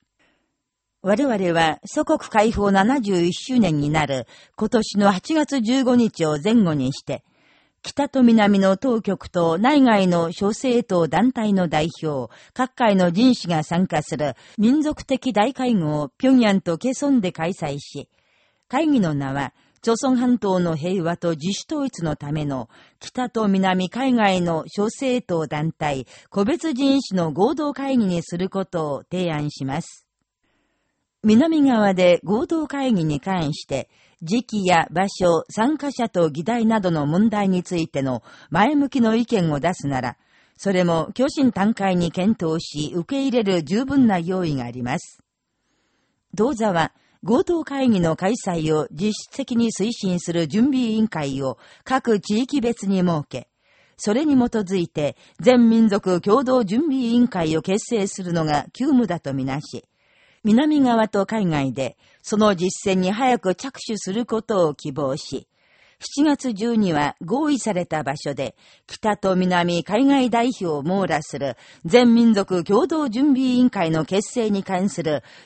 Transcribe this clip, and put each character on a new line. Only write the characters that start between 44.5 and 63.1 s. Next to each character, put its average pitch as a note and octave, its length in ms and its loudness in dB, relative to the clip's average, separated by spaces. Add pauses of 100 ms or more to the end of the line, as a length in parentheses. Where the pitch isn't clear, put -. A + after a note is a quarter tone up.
が B2 100 -6
あ A#2+ 60 -12
り B2 100 -12
ま B2+ 180 -4
す。 - 200 -20 (1120)
同 B3 200 0
座 G#3+ 200 -2
は、 D#3+ 200 -2 (280)
合 A#3 220 0
同 E4 220 -2
会 C4 240 -2
議 G3+ 100 2
の D#3+ 160 0
開 F#3+ 180 -2
催 E3 400 -4
を D3+ 180 0
実 F#3+ 200 -4
質 - 240 -12
的 B3 220 -4
に A#3 140 0
推 G#3+ 200 -2
進 F3+ 300 -4
す F3 100 -8
る E3 160 0
準 G#3 180 2
備 C4 140 0
委 A#3 140 -2
員 A3 160 0
会 C#3 320 -6
を C3 160 -4 (260)
各 A#3 380 0
地 G#3 180 -2
域 C4 220 -2
別 A#3 260 -4
に F#3+ 140 2
設 F3 100 2 (160)
け、 A#2+ 220 -14 (480)
そ G#3 160 -2
れ C#4+ 120 0
に C#4+ 100 2
基 A#3+ 200 2
づ G3 220 -2
い E3+ 100 -2
て C#3+ 300 -4 (240)
全 A#3+ 280 6
民 A3+ 200 6
族 F#3 320 0
共 A#3+ 240 2
同 B3+ 180 2
準 G#3+ 200 -2
備 C4+ 140 -2
委 A#3 140 -2
員 A#3+ 160 4
会 D#3+ 300 -2
を D#3 40 -4
結 G3 320 -4
成 G3+ 140 0
す - 160 -10
る F3 80 -8
の E3 140 0
が D3 260 -2
急 B3+ 140 -6
務 B3+ 200 4
だ E3 140 -4
と C3+ 140 -8
み C3+ 100 -4
な C3+ 160 -4
し、 - 240 -14 (600)
南 C#4+ 360 4
側 A3+ 300 2
と G3 160 -2
海 G#3+ 200 -4
外 C#3+ 280 -2
で C3 240 -6 (240)
そ - 160 -6
の G#3 180 4
実 F#3 380 -2
践 F#3+ 60 2
に F3+ 120 0